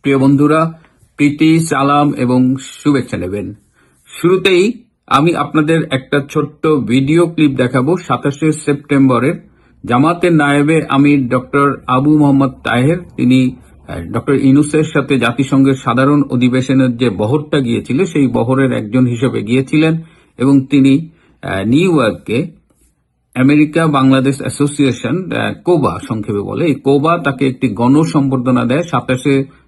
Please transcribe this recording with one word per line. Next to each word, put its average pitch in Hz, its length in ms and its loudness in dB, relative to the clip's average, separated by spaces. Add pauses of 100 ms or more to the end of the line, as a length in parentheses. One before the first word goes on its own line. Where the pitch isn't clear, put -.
প্রিয় 139 160 0
বন্ধুরা, 147 540 2 (440)
প্রীতি, 160 440 2
সালাম 143 540 0
এবং 127 420 0
শুভেচ্ছা - 600 -4
নেবেন। 92 380 -8 (640)
শুরুতেই 185 640 0 (220)
আমি 156 280 0
আপনাদের 156 560 0
একটা 135 300 -2 (100)
ছোট্ট 151 360 -4
ভিডিও 139 600 2
ক্লিপ 151 300 0
দেখাবো 127 400 0
সাতাশে 143 560 -2
সেপ্টেম্বরের। 135 960 0 (360)
জামাতের 170 480 0
নায়েবে 147 560 2
আমির 139 400 2
ডক্টর 135 580 -2
আবু 143 320 2
মোহাম্মদ 139 340 2 (120)
তাহের, 127 320 0 (200)
তিনি, 127 400 2 (320)
আহ, 87 240 -10
ডক্টর 139 220 -2
ইউনূসের 143 500 2
সাথে 143 340 -2
জাতিসংঘের 135 560 2
সাধারণ 135 560 0
অধিবেশনের 127 680 0
যে 120 140 0
বহরটা 135 500 -2
গিয়েছিল, 120 440 -2
সেই 143 220 0
বহরের 123 460 0
একজন 117 340 0
হিসেবে 117 360 -2
গিয়েছিলেন 151 600 0 (360)
এবং 135 280 2
তিনি, 139 420 2 (340)
আহ, 92 200 -6
নিউ 151 380 2
ইয়র্কে 110 640 -4 (720)
আমেরিকা 151 520 2
বাংলাদেশ 135 520 2
অ্যাসোসিয়েশন, 143 960 -4
আহ, 110 220 -4 (100)
কোবা 156 340 0 (100)
সংক্ষেপে 107 320 -4
বলে, 101 240 -6
এই 147 100 0
কোবা 147 440 0
তাকে 139 280 -4
একটি 131 220 -2
গণসম্বর্ধনা 127 960 0
দেয় 135 180 -2
সাতাশে 135 600 -2 (240)